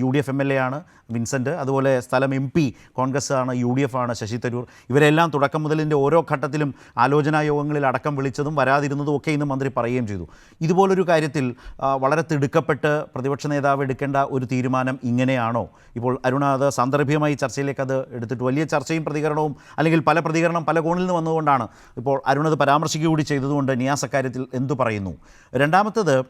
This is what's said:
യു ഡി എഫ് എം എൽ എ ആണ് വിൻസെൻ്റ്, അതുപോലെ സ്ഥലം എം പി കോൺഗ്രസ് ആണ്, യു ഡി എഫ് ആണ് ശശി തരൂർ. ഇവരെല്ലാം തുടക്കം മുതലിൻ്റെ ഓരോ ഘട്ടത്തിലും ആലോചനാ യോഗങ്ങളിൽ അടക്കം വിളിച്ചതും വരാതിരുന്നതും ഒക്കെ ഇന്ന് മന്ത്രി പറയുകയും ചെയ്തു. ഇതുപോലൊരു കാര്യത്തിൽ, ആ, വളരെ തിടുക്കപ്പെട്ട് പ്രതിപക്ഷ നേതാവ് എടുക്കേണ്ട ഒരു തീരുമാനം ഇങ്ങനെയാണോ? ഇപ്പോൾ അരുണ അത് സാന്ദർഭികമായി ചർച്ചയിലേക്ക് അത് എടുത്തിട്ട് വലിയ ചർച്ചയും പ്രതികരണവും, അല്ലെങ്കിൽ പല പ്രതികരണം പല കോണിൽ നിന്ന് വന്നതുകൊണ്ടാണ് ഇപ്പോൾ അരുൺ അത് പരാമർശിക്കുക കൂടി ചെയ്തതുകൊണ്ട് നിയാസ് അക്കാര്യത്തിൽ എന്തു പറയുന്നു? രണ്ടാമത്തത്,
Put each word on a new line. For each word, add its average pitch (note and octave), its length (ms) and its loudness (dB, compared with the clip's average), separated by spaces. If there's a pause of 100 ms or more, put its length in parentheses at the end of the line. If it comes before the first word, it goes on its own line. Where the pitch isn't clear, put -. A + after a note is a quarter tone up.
യു B2+ 120 2
ഡി D3 80 2
എഫ് C3+ 120 -4
എം C#3 100 0
എൽ C#3 120 0
എ - 20 2 (100)
ആണ് C#3 120 -4 (360)
വിൻസെൻ്റ്, A#2+ 360 -2 (100)
അതുപോലെ C3+ 300 2 (140)
സ്ഥലം C3 320 0
എം C3+ 80 -2 (100)
പി E3+ 80 4 (340)
കോൺഗ്രസ് C3 340 -2 (100)
ആണ്, B2+ 100 -2 (100)
യു A#2+ 160 0
ഡി C#3 100 2
എഫ് B2+ 140 -4
ആണ് A#2+ 200 -2
ശശി A2+ 240 -6
തരൂർ. A#2+ 180 -4 (280)
ഇവരെല്ലാം D3+ 440 6
തുടക്കം C#3 300 0
മുതലിൻ്റെ D3+ 400 0
ഓരോ D#3 140 4 (120)
ഘട്ടത്തിലും D3 380 -2 (340)
ആലോചനാ D3 460 2
യോഗങ്ങളിൽ D3 420 -2
അടക്കം C#3 280 -2
വിളിച്ചതും C#3 400 -2
വരാതിരുന്നതും C#3+ 600 2
ഒക്കെ D#3+ 180 -4
ഇന്ന് D3 140 -2
മന്ത്രി C3+ 260 -2
പറയുകയും A#2+ 340 -2
ചെയ്തു. F2+ 140 -6 (400)
ഇതുപോലൊരു F#3+ 460 4
കാര്യത്തിൽ, D3+ 360 0 (380)
ആ, C3+ 80 2 (100)
വളരെ D3+ 280 2
തിടുക്കപ്പെട്ട് C#3+ 640 0 (220)
പ്രതിപക്ഷ C3+ 400 -4
നേതാവ് C#3 320 0
എടുക്കേണ്ട C#3 300 -2 (200)
ഒരു B2+ 160 -4
തീരുമാനം B2+ 440 0 (140)
ഇങ്ങനെയാണോ? A#2+ 540 0 (340)
ഇപ്പോൾ B2 140 0 (160)
അരുണ C#3+ 160 0 (120)
അത് C#3 100 2 (120)
സാന്ദർഭികമായി D3 640 2
ചർച്ചയിലേക്ക് C#3 440 -4
അത് C3 100 0 (200)
എടുത്തിട്ട് A#2 320 -6
വലിയ D3 160 0 (100)
ചർച്ചയും D#3 340 -2
പ്രതികരണവും, D3+ 460 -2 (220)
അല്ലെങ്കിൽ D#3+ 340 2
പല D#3 160 2
പ്രതികരണം E3 420 0
പല D#3 100 2
കോണിൽ D#3+ 180 0
നിന്ന് F#3 200 0
വന്നതുകൊണ്ടാണ് D#3+ 480 0 (340)
ഇപ്പോൾ C3+ 180 0 (120)
അരുൺ C#3+ 200 2
അത് D3+ 120 2
പരാമർശിക്കുക D3+ 500 2
കൂടി D3+ 200 2
ചെയ്തതുകൊണ്ട് C#3 400 0 (100)
നിയാസ് C3+ 260 -2
അക്കാര്യത്തിൽ B2+ 360 -2 (160)
എന്തു C3+ 220 0
പറയുന്നു? G#2+ 320 -2 (480)
രണ്ടാമത്തത്, F3+ 540 2 (140)